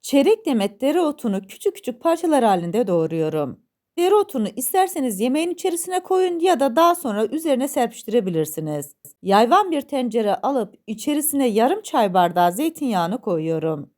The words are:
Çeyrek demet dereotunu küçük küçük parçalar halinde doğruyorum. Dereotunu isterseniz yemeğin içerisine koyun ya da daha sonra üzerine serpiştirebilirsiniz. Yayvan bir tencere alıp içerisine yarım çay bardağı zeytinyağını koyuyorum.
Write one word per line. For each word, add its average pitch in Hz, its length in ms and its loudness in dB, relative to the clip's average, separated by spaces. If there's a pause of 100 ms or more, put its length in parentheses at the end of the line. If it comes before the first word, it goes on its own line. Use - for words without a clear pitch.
Çeyrek 370 440 2
demet 208 360 -2
dereotunu 277 680 0
küçük - 280 -6
küçük - 260 -10
parçalar 330 420 2
halinde 190 440 0
doğruyorum. 156 720 -2 (380)
Dereotunu 359 580 2
isterseniz 294 640 -2
yemeğin 285 300 0
içerisine 359 540 -4
koyun 370 360 0
ya 339 200 2
da 269 160 0
daha 339 200 4
sonra 220 300 -4
üzerine 285 420 -2
serpiştirebilirsiniz. 165 1300 -4 (260)
Yayvan 247 500 4
bir 285 100 -2
tencere 233 540 -2
alıp 247 400 -4 (120)
içerisine 277 600 -2
yarım 233 340 2
çay 214 320 0
bardağı 175 380 4
zeytinyağını 226 680 -4
koyuyorum. 160 760 -4